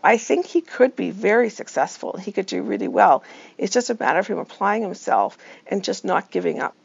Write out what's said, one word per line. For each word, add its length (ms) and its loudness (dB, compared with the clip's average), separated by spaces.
I 120 6
think 300 0
he 140 0
could 340 2
be 160 -4
very 400 2
successful. 680 -6
He 140 -10
could 160 -4
do 160 -4
really 260 -4
well. 360 6
It's 160 -4
just 180 0
a 80 -4
matter 200 0
of 80 0
him 120 -4
applying 440 -2
himself 560 -2
and 160 -4
just 220 -4
not 260 -2
giving 300 -2
up 240 -6